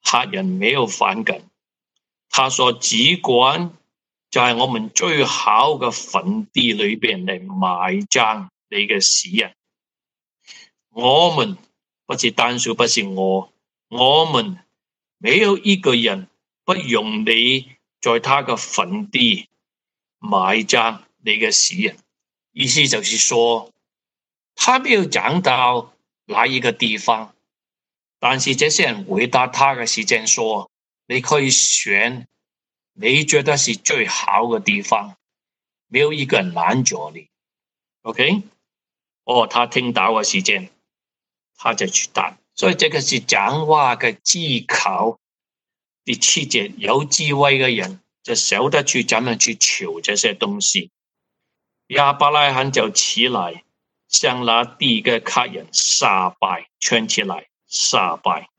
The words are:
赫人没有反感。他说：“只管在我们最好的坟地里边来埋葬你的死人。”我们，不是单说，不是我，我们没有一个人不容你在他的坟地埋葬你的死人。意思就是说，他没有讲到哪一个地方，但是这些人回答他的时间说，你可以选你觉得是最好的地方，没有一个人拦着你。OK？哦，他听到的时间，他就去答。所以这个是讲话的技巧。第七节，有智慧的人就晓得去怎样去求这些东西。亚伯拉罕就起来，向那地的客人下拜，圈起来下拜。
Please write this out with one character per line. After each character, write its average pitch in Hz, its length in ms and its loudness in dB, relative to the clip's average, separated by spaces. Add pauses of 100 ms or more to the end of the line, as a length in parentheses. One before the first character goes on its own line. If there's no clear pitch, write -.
赫 123 220 0
人 95 200 -6
没 95 280 0
有 135 160 2
反 104 340 -2
感。 - 260 -6 (800)
他 131 220 0
说 127 240 2
：“只 123 420 0
管 139 560 2 (600)
在 123 220 2
我 123 120 0
们 110 240 -4
最 151 340 0
好 123 540 2
的 120 140 -2
坟 101 540 -4
地 120 260 0
里 104 240 -2
边 104 280 -2
来 92 140 -6
埋 92 720 -2
葬 110 400 0 (180)
你 104 180 -2
的 104 140 0
死 - 280 0
人。” 101 260 -4 (1400)
我 135 400 4
们， 113 260 -2 (480)
不 135 140 -8
是 117 140 0
单 120 260 0
说， 117 160 -2
不 120 100 2
是 113 220 0
我， 95 460 -2 (380)
我 135 340 4
们 113 340 -2 (600)
没 151 200 2
有 202 180 4
一 196 200 2
个 170 180 0
人 104 340 -2 (360)
不 185 100 0
容 110 500 -4
你 120 520 0 (240)
在 117 200 2
他 135 220 0
的 127 140 -2
坟 - 540 -6
地 117 380 0 (720)
埋 98 460 0
葬 113 400 0 (140)
你 110 200 -4
的 110 120 0
死 - 240 0
人。 98 220 -4 (560)
意 135 140 -4
思 147 220 2
就 113 140 -2
是 110 160 -4
说， 117 540 0 (840)
他 254 240 2
没 269 120 -2
有 208 140 4
讲 143 380 -2
到 123 520 0 (300)
哪 110 220 0
一 131 140 -2
个 123 120 0
地 110 260 -2
方， 110 360 -2 (840)
但 131 220 0
是 135 160 -2
这 147 120 2
些 160 180 2
人 104 180 -6
回 95 220 0
答 127 200 2
他 135 280 2
的 120 120 -6
时 110 180 -4
间 110 220 0
说， 110 440 0 (360)
你 127 140 -2
可 147 200 0
以 135 100 0
选 120 760 0 (640)
你 127 320 0
觉 147 180 2
得 143 140 2
是 117 200 0
最 117 300 -2
好 113 460 0
的 110 80 -2
地 101 220 -2
方， 104 340 -2 (680)
没 127 140 0
有 151 120 2
一 143 140 -4
个 135 120 2
人 92 140 -2
拦 95 320 0
着 82 280 -6
你。 80 160 -20 (760)
OK？ 135 400 0 (840)
哦， 120 220 4
他 120 200 0
听 123 260 -2
到 107 240 2
的 107 80 0
时 101 180 -2
间， 95 280 -2 (840)
他 117 200 -4
就 98 120 -2
去 - 260 -2
答。 - 260 -4 (160)
所 - 160 2
以 - 40 0
这 160 140 0
个 151 120 -2
是 135 200 -2
讲 127 460 0
话 147 280 4
的 120 180 -2
技 147 540 -2
巧。 104 540 -2 (840)
第 120 120 -2
七 143 300 0
节， 101 320 -2
有 127 260 0
智 147 300 0
慧 139 240 4
的 131 120 2
人 95 300 -4 (220)
就 117 120 -4
晓 113 360 0
得 147 120 2
去 127 220 0
怎 113 200 0
样 113 140 -2
去 113 160 0
求 82 460 -2
这 104 160 -2
些 107 160 0
东 101 280 -4
西。 95 300 -2 (1000)
亚 139 260 2
伯 143 160 4
拉 147 220 2
罕 131 200 0
就 110 180 2
起 113 380 0
来， 87 340 -4 (460)
向 123 380 0
那 117 180 4
地 120 380 -2
的 117 180 0
客 - 260 -2
人 - 240 -12
下 95 600 0
拜， - 400 -6 (100)
圈 113 260 0
起 - 140 -2
来 95 300 -6 (160)
下 92 500 -2
拜。 80 320 -4 (100)